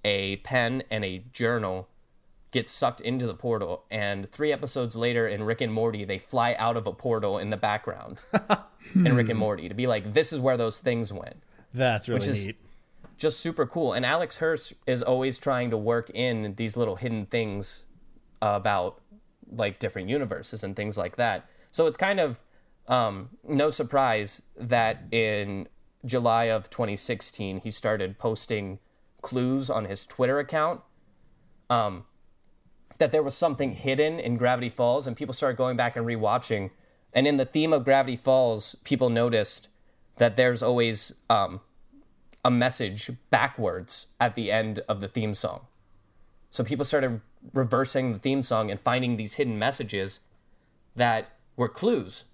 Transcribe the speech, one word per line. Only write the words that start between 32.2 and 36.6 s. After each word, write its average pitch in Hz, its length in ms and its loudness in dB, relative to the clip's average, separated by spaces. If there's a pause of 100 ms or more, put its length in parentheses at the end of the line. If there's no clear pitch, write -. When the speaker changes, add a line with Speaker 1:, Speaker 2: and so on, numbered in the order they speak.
Speaker 1:
that 147 120 4
there 156 100 4
was 139 140 -2
something 139 380 0
hidden 147 460 0
in 120 180 0
Gravity 123 320 2
Falls, 123 360 2
and 123 100 -4
people 135 180 -6
started 131 220 0
going 127 200 0
back 120 200 0
and 117 80 -2
rewatching. 110 680 0 (420)